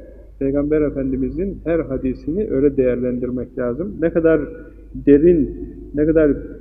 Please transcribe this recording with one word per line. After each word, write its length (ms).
Peygamber 440
Efendimizin 840
her 160
hadisini 720
öyle 260
değerlendirmek 840
lazım. 420
Ne 100
kadar 300
derin, 760
ne 120
kadar 300